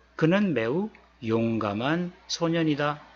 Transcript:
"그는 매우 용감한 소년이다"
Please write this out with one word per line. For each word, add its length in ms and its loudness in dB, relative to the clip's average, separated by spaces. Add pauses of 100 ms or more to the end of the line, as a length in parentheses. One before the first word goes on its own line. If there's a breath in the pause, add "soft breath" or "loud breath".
(140)
"그는 400 2
매우 360 0 (360)
용감한 880 0 (160)
소년이다" 720 0 (160)